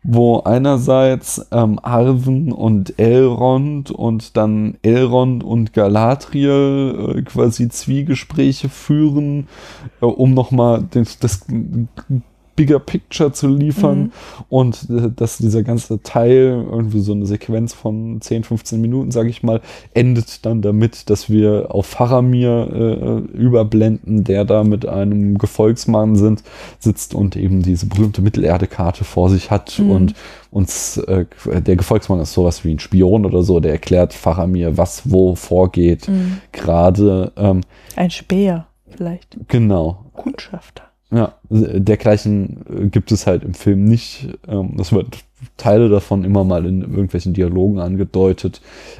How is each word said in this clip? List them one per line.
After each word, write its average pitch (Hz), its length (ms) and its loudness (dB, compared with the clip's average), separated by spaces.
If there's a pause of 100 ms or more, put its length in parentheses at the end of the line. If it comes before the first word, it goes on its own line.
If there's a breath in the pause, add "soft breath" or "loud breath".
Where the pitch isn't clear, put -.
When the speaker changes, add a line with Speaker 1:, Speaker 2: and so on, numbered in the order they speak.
Speaker 1:
wo 120 360 4
einerseits, 131 1120 0
ähm, 113 300 0
Arwen 131 680 0
und 107 460 -2
Elrond 127 920 2
und 113 440 -4
dann 107 460 0
Elrond 127 640 2
und 113 280 -2
Galadriel, 139 1500 0
äh, 131 40 -4
quasi 123 460 0
Zwiegespräche 139 1000 -2
führen, 147 800 -2 (520 loud breath)
äh, 120 60 0
um 131 280 2
nochmal 120 560 2
das, 120 300 -2
das 113 260 -4 (1080)
Bigger 143 260 2
Picture - 520 -4
zu 143 160 -2
liefern 147 500 0
Speaker 2:
Mhm. 233 120 -2 (400 loud breath)
Speaker 1:
und, 127 400 0
äh, 117 200 0
dass 117 280 -4
dieser 113 240 0
ganze 113 400 -4
Teil, 123 680 2
irgendwie 110 300 -2
so 101 140 -2
eine 101 100 -2
Sequenz 110 480 -4
von 113 480 -8
zehn, 113 240 -4
fünfzehn 113 340 -4
Minuten, 123 320 -2
sag 117 160 0
ich 120 160 -6
mal, 113 200 -2 (320 loud breath)
endet 120 500 0
dann 113 160 -2
damit, 107 480 0
dass 104 220 0
wir 104 400 2
auf 101 160 -2
Faramir, 123 840 2
äh, 113 680 -4
überblenden, 110 840 2
der 98 200 2
da 107 200 2
mit 107 220 2
einem 101 520 0
Gefolgsmann 107 760 0
sind, 104 280 2 (360 loud breath)
sitzt - 360 -4
und 98 220 -2
eben 95 260 0
diese 92 240 0
berühmte 104 340 0
Mittelerde-Karte 92 840 0
vor 90 260 0
sich 95 200 0
hat - 280 -4
Speaker 2:
Mhm. 202 120 2
Speaker 1:
und 190 240 2 (360 loud breath)
uns, - 480 -4
äh, 95 260 -2 (220)
der 90 300 0
Gefolgsmann 95 440 0
ist 73 140 -8
sowas 87 320 0
wie 80 80 0
ein 78 60 -6
Spion 95 440 2
oder 90 180 0
so, 87 180 2
der 78 120 0
erklärt 90 400 0
Faramir, 87 640 -2
was - 340 -4
wo 92 260 4
vorgeht, 87 720 0
Speaker 2:
Mhm. 190 300 -2 (160)
Speaker 1:
gerade, 92 840 2
ähm, 95 240 2 (340 loud breath)
Speaker 2:
Ein 180 140 -2
Späher 185 560 -2 (240)
vielleicht. - 480 -12 (100)
Speaker 1:
Genau. 95 640 0
Speaker 2:
Kundschafter. - 680 -14 (320)
Speaker 1:
Ja, 113 200 0 (160)
dergleichen, 104 1120 0 (100)
äh, 98 120 -4
gibt 92 260 0
es - 140 -2
halt 90 180 0
im 92 80 -8
Film 101 320 0
nicht. 117 440 0 (200)
Ähm, 98 320 -6
es 98 120 -2
wird - 260 -2 (400)
Teile 110 320 4
davon 98 340 0
immer 98 180 2
mal 90 220 0
in 92 160 -2
irgendwelchen 92 540 -4
Dialogen 92 460 0
angedeutet, 95 840 -2 (380 loud breath)